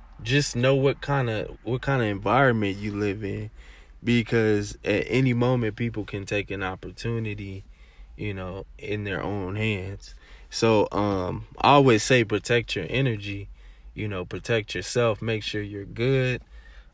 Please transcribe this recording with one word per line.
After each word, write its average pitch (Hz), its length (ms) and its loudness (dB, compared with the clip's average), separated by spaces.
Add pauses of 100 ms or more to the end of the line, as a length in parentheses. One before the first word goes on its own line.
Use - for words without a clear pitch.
(220)
just 135 340 0
know 127 200 4
what 135 260 2
kinda, 123 460 0 (160)
what 123 180 -2
kinda 131 240 2
environment 107 720 2
you 104 180 -4
live 104 280 -2
in, 107 260 -6 (540)
because 110 840 2
at 98 220 0
any 131 260 2
moment 120 420 2
people 110 300 -4
can 98 200 -8
take 101 260 -4
an 98 120 -6
opportunity, 101 1000 -6 (520)
you 104 180 -6
know, 92 320 -8 (120)
in 104 280 -6
their 95 180 -4
own 98 320 -4
hands. 98 580 -4 (360)
So, 110 420 4
um, 98 560 -2 (120)
I - 120 6
always 135 320 8
say 123 200 4
protect 110 520 -2
your 92 120 -4
energy, 104 600 -2 (460)
you 107 120 -6
know, 95 160 -6
protect 104 520 -4
yourself, 113 460 0
make 110 220 -2
sure 107 200 -6
you're 101 200 -10
good. 127 580 0 (520)